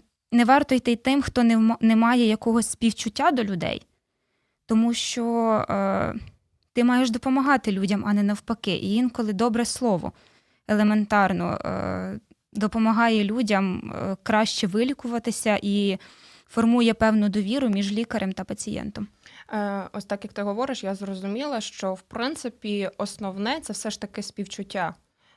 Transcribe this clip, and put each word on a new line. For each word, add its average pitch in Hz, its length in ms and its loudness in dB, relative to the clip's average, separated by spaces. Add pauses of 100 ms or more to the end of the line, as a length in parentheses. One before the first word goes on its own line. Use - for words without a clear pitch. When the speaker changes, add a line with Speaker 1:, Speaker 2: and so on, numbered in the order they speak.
(320)
Speaker 1:
не 240 140 6
варто 269 300 6
йти 240 200 2
тим, 262 260 2
хто 247 220 0
не 233 140 6
вма-, 226 240 4
не 220 140 6
має 233 320 4
якогось 226 420 2
співчуття 233 600 0
до 247 120 0
людей. 185 420 -4 (800)
Тому 226 280 4
що, - 320 -4 (440)
е, 196 460 0 (580)
ти 240 100 2
маєш 247 260 4
допомагати 262 600 0
людям, 190 360 0
а 208 60 2
не 208 100 2
навпаки. 208 520 -2
І 196 180 -4
інколи 233 400 0
добре 233 320 0
слово 214 460 -2 (560)
елементарно, 208 960 2
е, 190 540 -6 (340)
допомагає 220 720 2
людям, 202 720 0
е, 190 280 -6
краще 214 440 0
вилікуватися 233 920 -2
і 202 360 0 (500)
формує 233 460 4
певну 214 360 2
довіру 214 400 0
між 196 220 0
лікарем 208 420 -4
та - 100 -8
пацієнтом. 208 640 -8 (460)
Speaker 2:
Е, 202 400 -4
ось 196 120 -10
так, 202 180 -6
як 208 100 -14
ти 208 80 -8
говориш, 220 420 -4
я 196 120 -4
зрозуміла, 202 640 -6
що, 190 320 -6
в 190 80 -10
принципі, 226 960 -6
основне — 202 640 -6
це 214 120 -10
все 214 160 -8
ж - 120 -10
таки 208 220 -10
співчуття. 190 720 -8 (420)